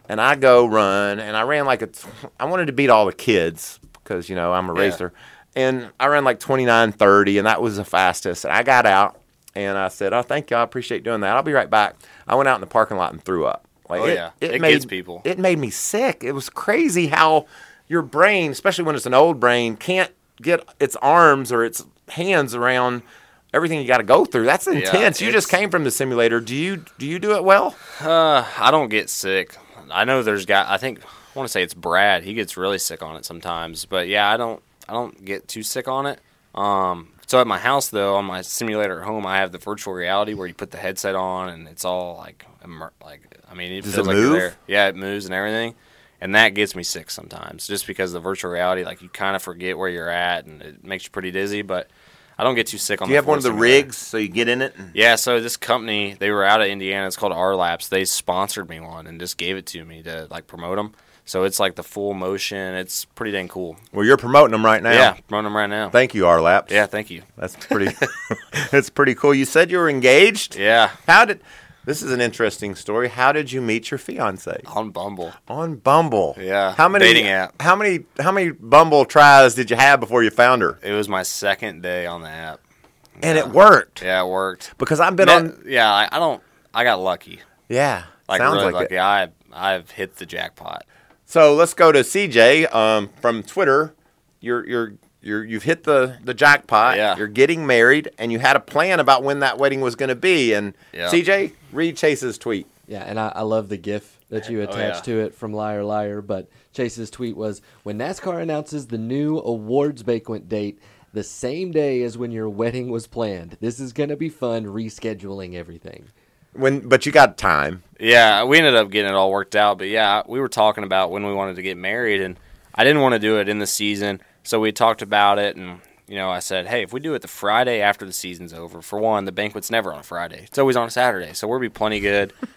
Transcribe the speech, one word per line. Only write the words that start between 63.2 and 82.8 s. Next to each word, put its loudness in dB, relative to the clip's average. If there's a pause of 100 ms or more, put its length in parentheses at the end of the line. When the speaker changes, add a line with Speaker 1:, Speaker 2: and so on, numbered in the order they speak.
Speaker 2:
dang -6
cool. -12 (140)
Speaker 1:
Well, -2
you're 8
promoting 6
'em 0
right 6
now. 2
Speaker 2:
Yeah, 6 (120)
promoting -4
'em -2
right 0
now. -6
Speaker 1:
Thank 4
you, 2
R 8
Laps. 2
Speaker 2:
Yeah, 4
thank -8
you. -16 (140)
Speaker 1:
That's -10
pretty, -2 (360)
<laughs> -8
that's 2
pretty 0
cool. 2
You 0
said 2
you -2
were 0
engaged? 4
Speaker 2:
Yeah. 4 (180)
Speaker 1:
How 8
did, -6 (440)
this -4
is -6
an 0
interesting -2
story. -4
How 0
did -4
you -6
meet -4
your -6
fiance? -8
Speaker 2:
On -8
Bumble. -10 (160)
Speaker 1:
On -8
Bumble. 0
Speaker 2:
Yeah, -2
Speaker 1:
How 6
many, 4
Speaker 2:
dating 6
app. -2
Speaker 1:
how 4
many, -4 (140)
how 0
many -2
Bumble 6
tries 8
did -4
you 0
have 6
before 0
you 2
found 4
her? -2
Speaker 2:
It -8
was -2
my -2
second -6
day -6
on -10
the -16
app. -14 (600)